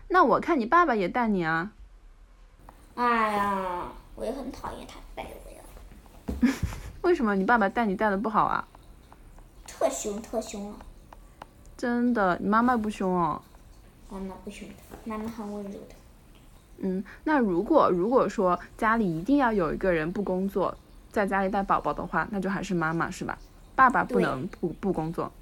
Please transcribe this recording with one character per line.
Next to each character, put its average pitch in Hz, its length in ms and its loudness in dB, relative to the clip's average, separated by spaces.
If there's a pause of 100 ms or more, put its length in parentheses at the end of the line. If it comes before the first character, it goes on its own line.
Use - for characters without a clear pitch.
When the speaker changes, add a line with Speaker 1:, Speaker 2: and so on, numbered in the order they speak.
Speaker 1:
那 359 160 6
我 196 160 6
看 311 180 2
你 214 80 0
爸 330 180 6
爸 254 120 2
也 185 120 0
带 240 200 0
你 185 160 2
啊。 160 260 0 (1300)
Speaker 2:
哎 226 400 2
呀， 190 480 0 (320)
我 - 80 -8
也 220 80 -4
很 269 180 -8
讨 - 220 -10
厌 240 160 -14
他 - 80 -18 (180)
带 - 100 -10
我 - 280 -16
呀。 - 1000 -4
Speaker 1:
<laughs> - 500 -8
为 359 120 4
什 302 80 -2
么 208 140 2
你 190 80 2
爸 240 140 4
爸 196 100 4
带 233 160 0
你 196 100 0
带 214 140 0
得 196 80 2
不 220 140 -2
好 190 140 4
啊？ - 220 -2 (1000)
Speaker 2:
特 - 240 -2
凶， 208 320 -6
特 - 180 -6
凶 208 300 -10
了。 208 60 -16 (1000)
Speaker 1:
真 240 380 0
的， 190 260 4
你 185 80 -2
妈 220 140 4
妈 247 140 4
不 214 120 -2
凶 196 220 -2
哦？ 175 320 0 (680)
Speaker 2:
妈 196 100 -12
妈 190 240 -10
不 208 80 -12
凶 202 180 -16
的， - 60 -16 (300)
妈 220 140 -8
妈 220 100 -6
很 214 240 -10
温 208 120 -8
柔 196 80 -10
的。 - 220 -14 (840)
Speaker 1:
嗯， 190 260 -2 (200)
那 311 140 4
如 190 240 2
果， 254 280 4
如 180 180 2
果 240 180 4
说 185 320 0 (200)
家 226 180 2
里 180 220 0
一 165 40 -6
定 269 140 2
要 247 160 4
有 160 220 0
一 - 20 -4
个 185 160 0
人 160 180 0
不 202 120 -4
工 185 260 -2
作， 185 260 -2 (380)
在 202 140 0
家 196 160 0
里 190 80 0
带 202 120 0
宝 185 160 2
宝 147 140 -2
的 165 140 -6
话， 165 240 -2
那 202 100 -4
就 180 80 -2
还 196 140 -2
是 185 100 -4
妈 165 220 0
妈， 165 160 -2
是 - 140 -8
吧？ - 140 -6 (360)
爸 262 160 8
爸 175 120 2
不 247 160 0
能 139 300 0
不， - 200 -6
Speaker 2:
对。 156 120 -6
Speaker 1:
不 196 120 0
工 160 200 -2
作。 - 180 -6 (100)